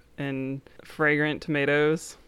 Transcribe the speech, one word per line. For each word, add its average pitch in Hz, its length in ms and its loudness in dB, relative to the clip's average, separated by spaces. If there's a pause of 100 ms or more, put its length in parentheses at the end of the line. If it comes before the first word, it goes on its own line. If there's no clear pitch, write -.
(180)
and 135 420 -6 (240)
fragrant 151 560 0
tomatoes. 147 880 0